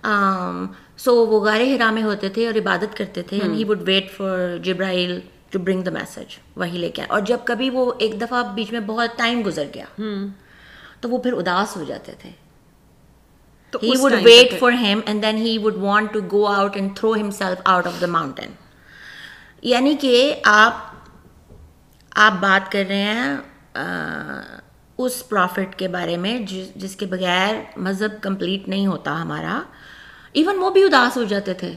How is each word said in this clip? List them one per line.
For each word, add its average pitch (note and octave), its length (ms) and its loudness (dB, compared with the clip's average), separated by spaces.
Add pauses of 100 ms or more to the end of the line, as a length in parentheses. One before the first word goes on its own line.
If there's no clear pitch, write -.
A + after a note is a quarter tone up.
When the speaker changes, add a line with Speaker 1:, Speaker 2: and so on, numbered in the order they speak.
Speaker 1:
آم، F#3+ 640 0 (420)
so A#3+ 80 6
وہ A3 220 4
غار G#3+ 220 2
حرا A#3+ 300 2
میں A3 120 -2
ہوتے G3+ 260 -2
تھے A3+ 180 -2
اور A3 80 -4
عبادت G3 420 -2
کرتے F#3 240 -6
تھے، G3 160 -6
and G3+ 160 0
he G#3+ 100 -2
Speaker 2:
ہم۔ G3+ 40 -2
Speaker 1:
would G3+ 140 0
wait F#3+ 200 2
for F#3+ 360 -4 (140)
Jibrail F3+ 600 -2 (460)
to F#3 60 -2
bring F#3 160 0
the F3+ 120 -4
message، - 480 -12 (180)
وحی F3 200 -6
لے E3+ 120 -4
کے - 120 -8
آئے۔ - 80 -10
اور G#3 120 2
جب A3 220 0
کبھی A#3+ 260 -2
وہ B3 300 0
ایک G#3+ 220 -2
دفعہ A#3 320 -2
بیچ G#3+ 180 -6
میں A#3 80 -4
بہت A3+ 380 -4
ٹائم A#3+ 280 0
گزر D#3 180 -2 (120)
گیا، - 100 -14 (140)
Speaker 2:
ہم۔ G3+ 280 -6 (720)
Speaker 1:
تو A#3+ 80 -6
وہ B3 80 0
پھر B3 160 -2
اداس F3+ 440 -2
ہو D#3+ 60 -8
جاتے - 360 -10
تھے۔ - 100 -20 (1400)
Speaker 2:
تو - 140 -8
Speaker 1:
He A#3+ 80 4
Speaker 2:
اس C4 60 4
Speaker 1:
would C4+ 120 6
Speaker 2:
ٹائم G3+ 120 4
پہ A#3 60 10
Speaker 1:
wait A#3+ 200 10
Speaker 2:
پھر F#3+ 140 -2
Speaker 1:
for A#3+ 220 2
him G3+ 140 2 (100)
and G#3 160 -2
then A3 220 0
he A3+ 160 0
would G3 200 0
want G3+ 200 2
to G#3 320 -4
go G#3 200 4
out G3 260 0
and G3 60 -2
throw A3 300 0
himself F#3+ 580 0
out F3 100 2
of E3+ 200 -4
the F3 80 -2
mountain۔ D#3 380 -4 (1120)
یعنی B3+ 340 2
کہ C4+ 480 4
آپ، G#3+ 300 6 (1400)
آپ G#3+ 240 6
بات G3 320 2
کر G3 160 0
رہے G3 140 -2
ہیں، B3 360 -2 (360)
آ، C#3+ 100 -6 (1120)
اس B3 320 -6
پرافٹ F#3+ 460 0
کے F#3 120 -6
بارے F3 300 -4
میں G#3+ 220 -4
جس، F#3 360 -10
جس F#3+ 200 -10
کے G#3 100 -6
بغیر F#3 500 0 (220)
مذہب G3+ 460 -4
کمپلیٹ G3 440 -4
نہیں G3 200 0
ہوتا D#3+ 340 -2
ہمارا۔ D#3+ 400 -6 (760)
Even F#4+ 180 2
وہ F#4 120 2
بھی F#4+ 140 6
اداس C4 340 4
ہو A#3+ 60 0
جاتے G3+ 300 -2
تھے F3 240 -8